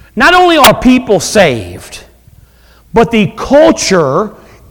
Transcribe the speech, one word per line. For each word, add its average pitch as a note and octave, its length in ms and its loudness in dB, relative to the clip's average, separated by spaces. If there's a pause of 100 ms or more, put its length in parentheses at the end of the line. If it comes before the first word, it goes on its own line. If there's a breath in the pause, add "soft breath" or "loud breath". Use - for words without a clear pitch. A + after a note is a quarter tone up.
(160 soft breath)
not C#4+ 180 2
only F4+ 240 2
are A#3+ 220 2
people B3 400 0
saved, A2+ 840 -6 (880 soft breath)
but A#3 160 2
the G#3+ 260 0
culture G3+ 1000 0 (360 soft breath)